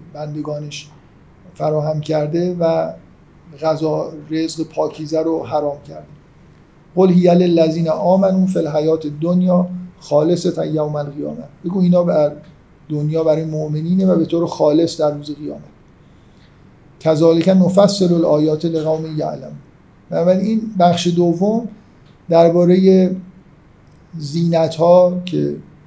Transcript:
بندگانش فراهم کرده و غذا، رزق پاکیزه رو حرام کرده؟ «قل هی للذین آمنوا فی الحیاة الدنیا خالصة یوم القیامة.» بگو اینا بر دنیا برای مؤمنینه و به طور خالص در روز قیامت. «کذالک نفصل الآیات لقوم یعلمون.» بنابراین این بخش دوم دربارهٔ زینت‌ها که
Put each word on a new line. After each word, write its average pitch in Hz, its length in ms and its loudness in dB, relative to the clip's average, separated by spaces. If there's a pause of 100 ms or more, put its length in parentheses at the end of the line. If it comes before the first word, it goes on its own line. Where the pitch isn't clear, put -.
(140)
بندگانش 151 760 -12 (640)
فراهم 156 460 -4
کرده 160 600 -4
و 160 320 -2 (680)
غذا، 156 520 -2 (180)
رزق 160 340 -4
پاکیزه 156 580 -4
رو 160 220 -2
حرام 143 320 -4 (120)
کرده؟ 151 180 -20 (920)
«قل 185 140 4
هی 175 240 4
للذین 165 540 2
آمنوا 190 580 2
فی 185 120 -2
الحیاة 160 460 0
الدنیا 180 640 0 (300)
خالصة 160 680 0
یوم 151 300 -4
القیامة.» 147 680 -10
بگو 185 160 -4
اینا 180 220 4
بر 151 300 0 (560)
دنیا 151 360 -2
برای 156 200 0
مؤمنینه 156 600 -2
و 180 100 4
به 160 80 2
طور 170 220 -2
خالص 160 540 0
در 147 140 0
روز 147 220 -12
قیامت. 143 240 -12 (1400)
«کذالک 165 480 2
نفصل 185 640 4
الآیات 156 500 0
لقوم 160 540 -4
یعلمون.» 147 400 -8 (520)
بنابراین 175 300 2
این 220 200 -2 (180)
بخش 175 280 2
دوم 175 640 0 (600)
دربارهٔ 180 880 4 (1000)
زینت‌ها 170 1080 2
که 147 320 -4 (300)